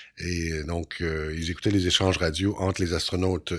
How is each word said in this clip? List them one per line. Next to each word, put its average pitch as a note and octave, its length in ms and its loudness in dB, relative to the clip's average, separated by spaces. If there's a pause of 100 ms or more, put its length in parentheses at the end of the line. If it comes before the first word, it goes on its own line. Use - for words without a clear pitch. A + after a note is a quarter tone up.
(180)
Et E2 500 -4
donc, E2+ 320 -4
euh, D#2 380 -2
ils E2 120 -4
écoutaient G#2 200 0
les F#2+ 160 4
échanges F#2 320 4
radio F2+ 400 0
entre F#2+ 240 2
les E2+ 100 0
astronautes F2+ 680 0